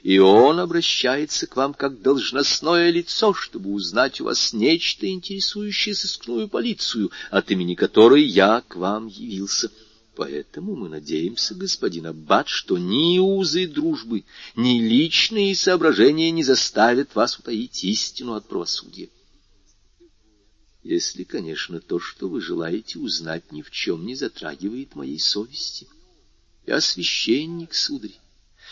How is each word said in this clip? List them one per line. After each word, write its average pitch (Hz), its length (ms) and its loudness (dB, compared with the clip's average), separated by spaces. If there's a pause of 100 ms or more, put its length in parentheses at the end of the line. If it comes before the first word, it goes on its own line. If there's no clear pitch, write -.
и 95 160 6
он 117 400 8
обращается 156 880 -2
к - 80 -16
вам 139 180 0
как 139 280 -6
должностное 139 880 2
лицо, 175 440 2
чтобы 98 380 -8
узнать 101 480 -2
у - 60 -6
вас - 260 -2
нечто, 156 560 0
интересующее 196 880 -4
сыскную 180 540 -6
полицию, - 640 -2 (200)
от 98 180 2
имени 90 260 -2
которой 117 480 8
я 104 440 4
к - 80 -18
вам 104 320 -4
явился. 104 640 -6 (460)
Поэтому 76 580 -8
мы 98 140 -10
надеемся, 78 640 -4
господин 92 520 -6
аббат, 80 420 0
что - 280 -2
ни 143 420 2
узы 185 480 0
дружбы, 139 580 -4 (320)
ни 120 240 4
личные 165 720 2
соображения 156 720 4
не 165 140 0
заставят 123 720 2
вас 117 240 0
утаить 120 460 -8
истину 113 480 -4
от 104 160 -10
правосудия. - 580 -8 (1800)
Если, 87 400 -4
конечно, 85 560 -10
то, 87 180 -6
что - 300 -10
вы - 140 -8
желаете 82 580 -6
узнать, 80 540 -8
ни 76 80 -12
в - 100 -20
чем 85 340 -6
не 123 100 -8
затрагивает 104 800 -10
моей 71 220 -10
совести. - 680 -6 (800)
Я 131 160 -2
священник, 160 920 -4
сударь, 110 460 -6 (520)